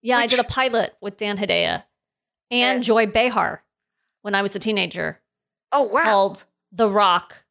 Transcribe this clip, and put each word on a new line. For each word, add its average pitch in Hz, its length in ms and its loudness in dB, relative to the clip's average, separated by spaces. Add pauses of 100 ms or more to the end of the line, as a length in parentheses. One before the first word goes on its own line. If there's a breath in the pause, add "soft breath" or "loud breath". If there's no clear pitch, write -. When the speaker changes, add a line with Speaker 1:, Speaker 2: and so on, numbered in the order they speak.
Speaker 1:
Yeah, 240 160 2
I 240 40 2
Speaker 2:
Which 233 100 0
Speaker 1:
did 247 80 2
a 240 40 2
pilot 240 560 -2
with 202 160 -10
Dan 208 220 -4
Hedaya 175 460 -2 (640)
and 247 280 0
Speaker 2:
Yeah. 240 40 -4
Speaker 1:
Joy 226 240 2
Behar 220 560 -2 (600)
when 202 120 -6
I 196 80 2
was 202 140 -2
a - 20 -4
teenager. 180 640 -4 (520)
Speaker 2:
Oh, 285 100 2
wow. 214 200 0
Speaker 1:
Called 196 420 2 (280)
The 214 180 2
Rock. 196 600 2